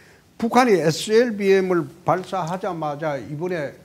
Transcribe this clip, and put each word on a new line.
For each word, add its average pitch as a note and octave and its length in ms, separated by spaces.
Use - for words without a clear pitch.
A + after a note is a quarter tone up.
북한이 A#3+ 340
에스엘비엠을 F#3+ 1160
발사하자마자 E3 1120
이번에 D3 540